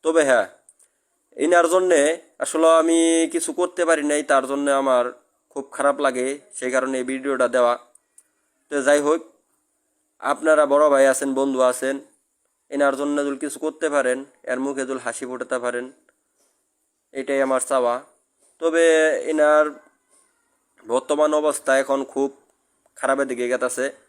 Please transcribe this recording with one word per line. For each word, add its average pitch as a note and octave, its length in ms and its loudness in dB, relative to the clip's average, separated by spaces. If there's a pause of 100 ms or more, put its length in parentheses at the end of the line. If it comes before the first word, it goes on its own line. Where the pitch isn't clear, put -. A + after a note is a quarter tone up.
তবে D#3+ 240 2
হ্যাঁ, A2+ 180 2 (880)
এনার E3+ 360 4
জন্যে F3+ 280 4 (440)
আসলে D#3+ 240 2 (120)
আমি E3 180 2 (360)
কিছু E3 160 -4 (100)
করতে F3+ 280 -2
পারি D3+ 220 2
নাই, D3 100 0 (100)
তার C3+ 200 4
জন্য C#3+ 160 -4 (160)
আমার B2+ 220 2 (480)
খুব C#3 120 -8 (120)
খারাপ C#3 280 0
লাগে, B2+ 220 -2 (320)
সেই B2+ 160 -6
কারণে C3 260 -2
এই B2+ 100 -6
ভিডিওটা C3 360 -2 (100)
দেওয়া। A#2+ 180 2 (920)
তো D3 60 -8 (120)
যাই D3 200 4
হোক, E3 140 0 (1120)
আপনারা D3+ 400 2
বড় D3 200 4
ভাই C3+ 200 4
আছেন, C#3 260 -2
বন্ধু C3+ 220 -2 (100)
আছেন, C3 240 -4 (760)
এনার C#3 300 0
জন্য D3 160 -4 (100)
যদি C#3 180 -6
কিছু C#3+ 200 -10
করতে D#3 300 -6
পারেন, C3 240 0 (320)
এর B2+ 140 -4
মুখে C#3 260 -6
যদি C3 160 -6
হাসি A#2+ 240 -8
ফোটাতে B2+ 340 -8
পারেন, B2 220 -6 (1300)
এটাই C3+ 320 -4
আমার C3 240 0
চাওয়া। B2 240 0 (680)
তবে E3 240 0 (480)
এনার D3+ 320 4 (1300)
বর্তমান D3+ 380 0 (100)
অবস্থা C#3+ 320 0 (100)
এখন C3+ 220 -2
খুব C#3 240 -4 (680)
খারাপের C3+ 340 -2
দিকে B2 220 -4
গেতাছে। B2+ 340 -4 (220)